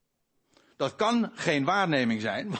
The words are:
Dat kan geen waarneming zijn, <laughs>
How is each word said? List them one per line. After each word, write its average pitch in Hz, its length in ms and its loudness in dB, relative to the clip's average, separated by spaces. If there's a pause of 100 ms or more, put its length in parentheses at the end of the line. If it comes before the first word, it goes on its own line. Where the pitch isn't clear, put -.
(760)
Dat 135 200 -4
kan 220 380 2
geen 147 300 0
waarneming 143 560 2
zijn, 110 300 -4
<laughs> 170 100 -6